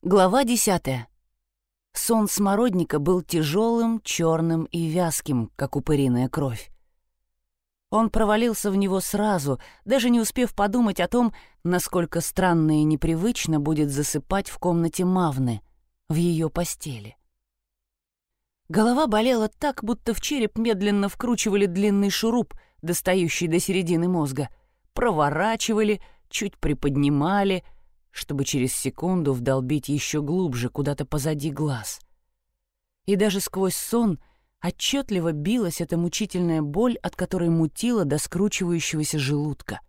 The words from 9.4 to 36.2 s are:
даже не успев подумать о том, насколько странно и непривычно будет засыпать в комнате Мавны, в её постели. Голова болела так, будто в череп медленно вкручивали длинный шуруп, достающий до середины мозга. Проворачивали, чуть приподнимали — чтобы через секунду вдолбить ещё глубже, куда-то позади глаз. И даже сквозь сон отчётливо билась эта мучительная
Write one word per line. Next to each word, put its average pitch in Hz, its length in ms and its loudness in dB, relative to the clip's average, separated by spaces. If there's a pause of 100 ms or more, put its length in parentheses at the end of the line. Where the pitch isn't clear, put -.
даже 247 240 2
не 240 100 4
успев 226 340 -2
подумать 208 460 0
о 180 80 2
том, 240 260 0 (300)
насколько 170 560 0
странно 160 640 2
и - 20 4
непривычно 160 760 0
будет 147 300 0
засыпать 151 580 -4
в - 80 -14
комнате 170 480 0
Мавны, 135 560 0 (480)
в 156 60 0
её 165 340 2
постели. 127 680 -8 (1500)
Голова 233 400 2
болела 220 400 2
так, - 380 -4
будто 233 280 -4
в - 60 -4
череп 254 380 -2
медленно 202 500 0
вкручивали 202 580 0
длинный 202 440 2
шуруп, 226 460 0 (260)
достающий 175 680 0
до 160 100 2
середины 175 520 0
мозга. 143 400 -2 (420)
Проворачивали, 208 1080 0 (260)
чуть - 300 -6
приподнимали — 147 1080 0 (520)
чтобы 139 300 -4
через 131 300 -2
секунду 160 580 0
вдолбить 131 560 -2
ещё 147 320 -2
глубже, 143 480 -2
куда-то 143 340 -4
позади 151 460 -4
глаз. 139 500 -6 (1080)
И 202 80 2
даже 196 240 2
сквозь 190 360 -2
сон 226 440 0 (400)
отчётливо 180 720 -2
билась 170 500 -2
эта 170 160 -2
мучительная 170 640 0